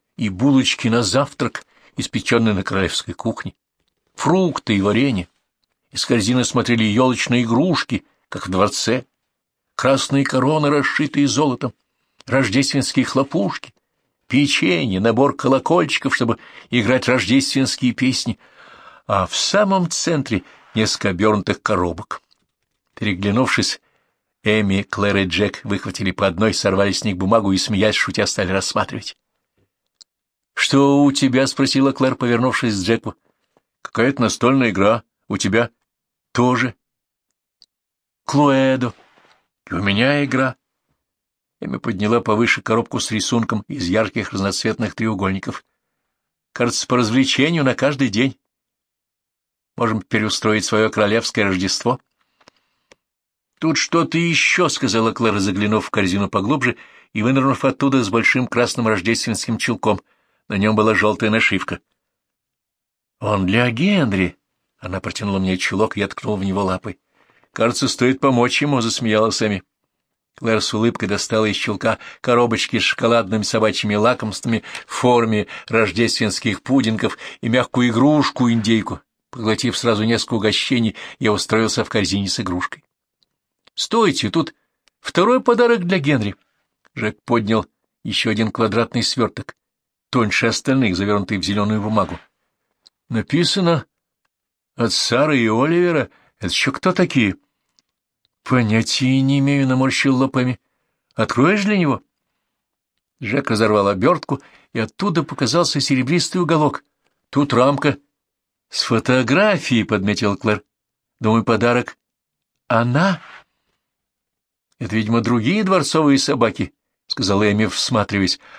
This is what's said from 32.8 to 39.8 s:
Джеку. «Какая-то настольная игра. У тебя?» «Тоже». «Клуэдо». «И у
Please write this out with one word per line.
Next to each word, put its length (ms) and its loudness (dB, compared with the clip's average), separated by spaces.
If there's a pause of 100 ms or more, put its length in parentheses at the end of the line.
Джеку. 320 -2 (640)
«Какая-то 400 -2
настольная 500 2
игра. 320 2 (260)
У 80 -4
тебя?» 320 0 (640)
«Тоже». 420 0 (1500)
«Клуэдо». 680 2 (760)
«И 40 -10
у 80 -4